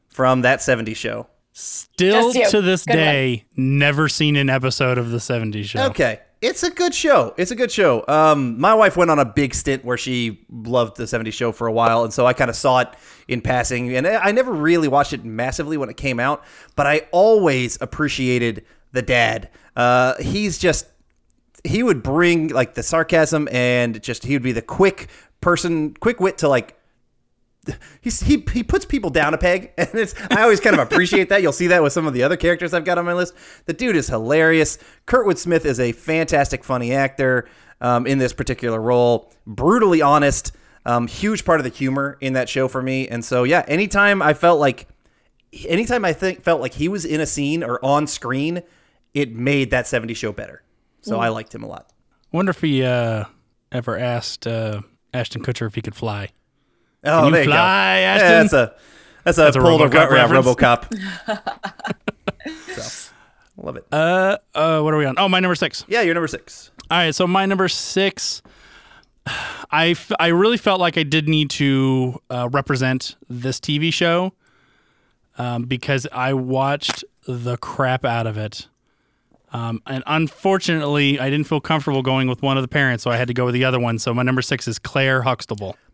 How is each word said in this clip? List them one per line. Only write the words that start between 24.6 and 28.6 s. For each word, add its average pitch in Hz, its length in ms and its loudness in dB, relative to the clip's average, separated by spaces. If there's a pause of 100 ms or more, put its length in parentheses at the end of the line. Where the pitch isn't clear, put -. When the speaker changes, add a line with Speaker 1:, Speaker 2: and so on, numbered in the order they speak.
Speaker 1:
quick - 460 0 (320)
person, 165 600 -2
quick 240 180 -2
wit - 200 -2
to, 156 100 0
like, 127 280 0 (1200)
he's, - 180 -6
he, - 340 2
he 240 120 -2